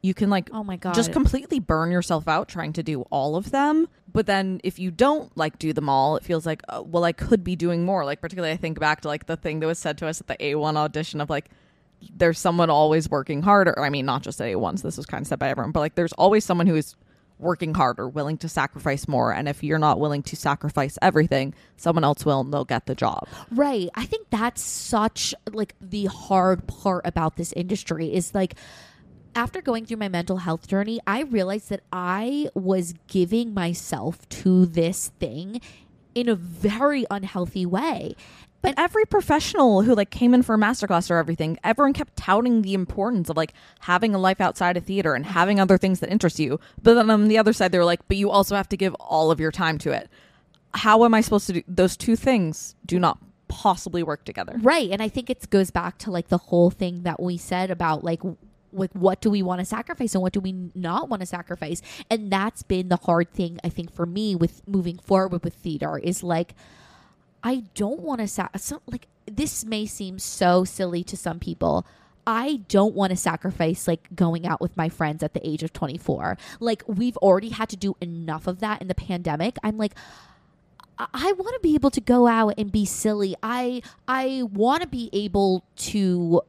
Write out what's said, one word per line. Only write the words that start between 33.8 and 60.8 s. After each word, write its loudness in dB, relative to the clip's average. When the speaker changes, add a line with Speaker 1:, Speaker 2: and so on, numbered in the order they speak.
Speaker 2:
to 6
this 0
thing -8
in 0
a 4
very 0
unhealthy -4
way. -2
Speaker 1:
But 2
Speaker 2:
And -4
Speaker 1:
every 2
professional 4
who, 6
like, 0
came 4
in 6
for 2
a 4
masterclass 2
or 4
everything, -2
everyone 4
kept -6
touting 2
the -2
importance -2
of, -2
like, -2
having 2
a 0
life 2
outside 0
of -4
theater 0
and -4
having 2
other 8
things 2
that -4
interest 2
you. 0
But 10
then 6
on 6
the 6
other 6
side, 2
they 2
were 6
like, 0
"But 0
you 2
also 4
have -2
to -2
give -2
all 2
of 4
your -2
time -2
to -2
it." -6
How 6
am 6
I 6
supposed 0
to -4
do, -2
those 2
two 2
things 0
do 0
not 2
possibly -2
work -6
together. -8
Speaker 2:
Right. 4
And -4
I -2
think -6
it -8
goes 4
back -6
to, -10
like, -4
the 2
whole 4
thing -6
that -4
we -4
said -4
about, -2
like, -2
w-, -8
like, -4
what 2
do 2
we 0
wanna -2
sacrifice -6
and 0
what -2
do -2
we -6
n-, -10
not -4